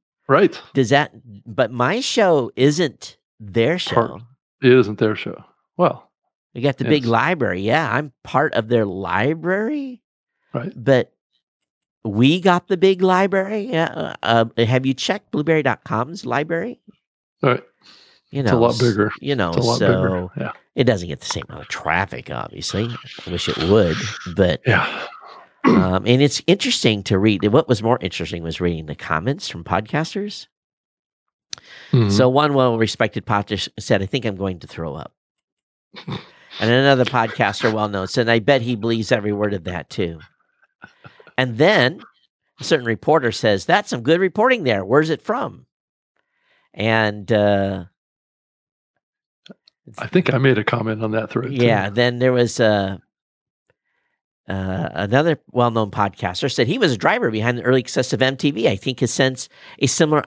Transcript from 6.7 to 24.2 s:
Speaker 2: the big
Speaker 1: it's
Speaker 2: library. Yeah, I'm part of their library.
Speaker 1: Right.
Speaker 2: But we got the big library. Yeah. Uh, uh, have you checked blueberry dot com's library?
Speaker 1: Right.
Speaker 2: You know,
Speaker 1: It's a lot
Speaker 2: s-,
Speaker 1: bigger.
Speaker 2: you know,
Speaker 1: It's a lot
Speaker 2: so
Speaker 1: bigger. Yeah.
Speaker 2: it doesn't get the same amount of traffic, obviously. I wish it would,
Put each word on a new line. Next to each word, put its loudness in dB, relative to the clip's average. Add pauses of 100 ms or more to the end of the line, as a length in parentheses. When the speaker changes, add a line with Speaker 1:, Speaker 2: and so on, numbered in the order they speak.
Speaker 2:
the -4
big 2
Speaker 1:
it's 0
Speaker 2:
library. 0
Yeah, 0
I'm -4 (100)
part 0
of -2
their 2
library. -4 (520)
Speaker 1:
Right. -8
Speaker 2:
But 2 (920)
we 2
got 2
the -2
big 2
library. 0 (100)
Yeah. -4
Uh, 2 (100)
uh, 2
have 2
you 0
checked -6
blueberry 0
dot -2
com's -6
library? -6 (600)
Speaker 1:
Right. 2 (680)
Speaker 2:
You -4
know, 0
Speaker 1:
It's 2
a 6
lot 6
Speaker 2:
s-, -2
Speaker 1:
bigger. 2 (100)
Speaker 2:
you -2
know, 0
Speaker 1:
It's -2
a 0
lot 0
Speaker 2:
so 2
Speaker 1:
bigger. 0 (100)
Yeah. -6 (240)
Speaker 2:
it 2
doesn't 0
get -8
the -14
same -6
amount -14
of -18
traffic, -4
obviously. -6 (380)
I -10
wish -6
it -2 (100)
would, 4 (400)